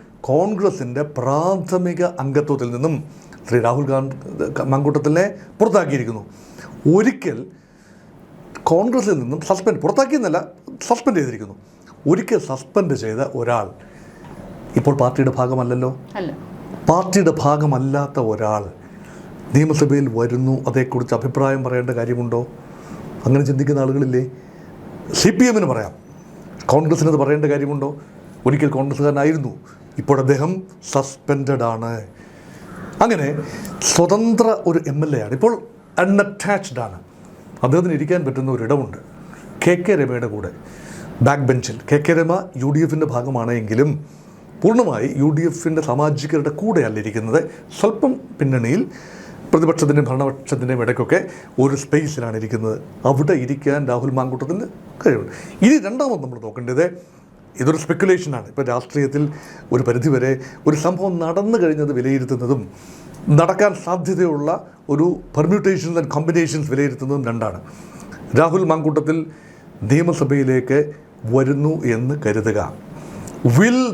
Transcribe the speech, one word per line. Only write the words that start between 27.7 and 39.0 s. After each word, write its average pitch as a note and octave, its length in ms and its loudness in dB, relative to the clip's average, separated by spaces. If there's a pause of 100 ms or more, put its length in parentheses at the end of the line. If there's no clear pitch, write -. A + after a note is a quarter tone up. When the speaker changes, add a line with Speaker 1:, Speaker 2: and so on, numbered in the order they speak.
Speaker 1:
ഒരിക്കൽ D3 240 4
കോൺഗ്രസ്സുകാരനായിരുന്നു, C#3 840 0 (420)
ഇപ്പോൾ C#3+ 220 2
അദ്ദേഹം C#3+ 420 2 (300)
സസ്പെൻഡഡ് C#3 720 -2
ആണ്. A2+ 440 -4 (960)
അങ്ങനെ D3+ 340 2 (440)
സ്വതന്ത്ര A3 760 4 (100)
ഒരു E3 220 4
എം D3 180 0
എൽ D3+ 100 0
എ A#2 60 0
ആണ്, G#2+ 120 -6
ഇപ്പോൾ G#3 300 2 (360)
അൺഅറ്റാച്ച്ഡ് G3 800 0
ആണ്. G#2 200 -8 (640)
അദ്ദേഹത്തിന് E3 300 2
ഇരിക്കാൻ D#3 320 0
പറ്റുന്ന C3+ 260 -2
ഒരിടമുണ്ട്, A#2+ 460 -2 (680)